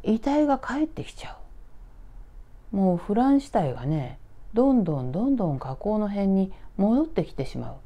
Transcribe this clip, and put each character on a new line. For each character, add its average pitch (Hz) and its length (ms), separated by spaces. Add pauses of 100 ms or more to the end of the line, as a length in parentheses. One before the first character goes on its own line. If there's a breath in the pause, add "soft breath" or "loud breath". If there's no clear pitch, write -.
遺 220 180
体 294 260
が 277 120
帰 277 260
っ - 20
て - 180
き - 80
ち - 140
ゃ - 120 (1300)
う。 202 40
も 190 180
う - 20
フ 202 180
ラ 254 140
ン 277 120
シ - 80
ュ - 40
タ 185 140
イ 123 80
が 120 120
ね、 139 320 (340)
ど 262 200
ん 233 120
ど 151 160
ん 127 120
ど 190 120
ん 269 120
ど 190 120
ん 139 100
河 135 180
口 214 220
の 214 100
辺 202 200
に 190 240 (240 loud breath)
戻 226 280
っ - 20
て 180 180
き - 80
て 131 140
し - 100
ま 120 160
う。 - 140